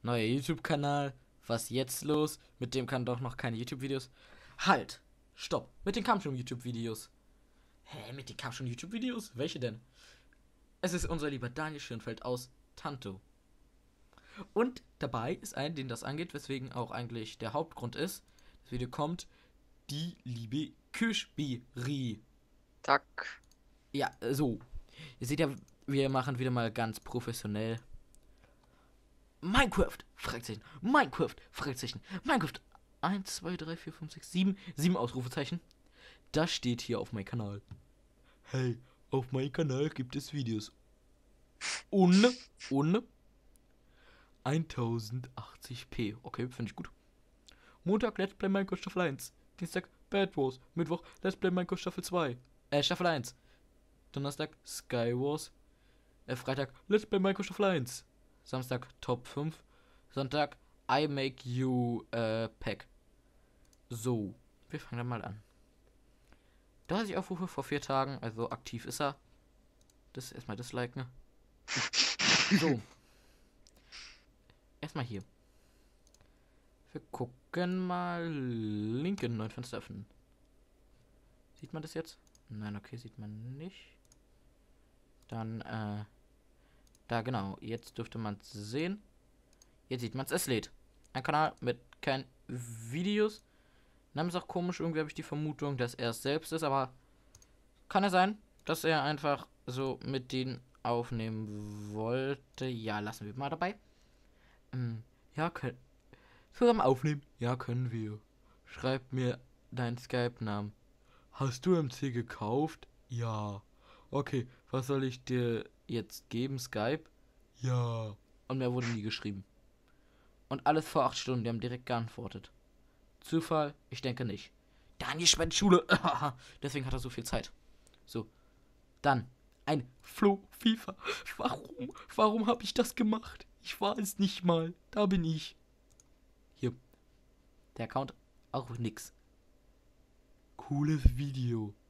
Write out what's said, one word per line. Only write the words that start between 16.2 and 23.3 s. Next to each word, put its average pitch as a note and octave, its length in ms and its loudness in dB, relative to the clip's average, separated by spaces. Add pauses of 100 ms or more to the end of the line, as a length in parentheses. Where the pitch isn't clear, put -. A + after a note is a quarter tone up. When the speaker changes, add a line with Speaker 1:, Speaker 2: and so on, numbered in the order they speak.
Speaker 1:
weswegen C3+ 400 -6
auch A#2 180 -4
eigentlich A2+ 460 -6
der A2 160 -6
Hauptgrund D3 420 -4
ist, E3+ 300 -4 (380)
das - 100 -12
Video B2 160 -2
kommt, D#3 360 -4 (640)
die D#3+ 360 -4
liebe B2 480 -4 (180)
Küschbiri. C3 1300 -2 (600)
Speaker 2:
Tack. - 600 0 (520)